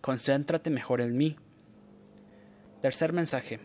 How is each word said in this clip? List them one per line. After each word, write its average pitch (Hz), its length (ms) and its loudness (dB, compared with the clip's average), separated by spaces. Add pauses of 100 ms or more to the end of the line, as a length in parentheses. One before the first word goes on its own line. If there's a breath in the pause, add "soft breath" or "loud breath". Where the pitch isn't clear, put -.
concéntrate 143 680 0
mejor 127 300 0
en 120 160 0
mí". 151 200 2 (1400 loud breath)
Tercer 160 320 2
mensaje. 147 520 -2